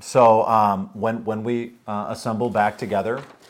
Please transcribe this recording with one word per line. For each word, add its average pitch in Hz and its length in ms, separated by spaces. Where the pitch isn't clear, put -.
So, 113 460
um, 104 480
when, 110 300
when 110 200
we, 120 300
uh, 104 220
assemble 113 400
back 104 300
together, 107 420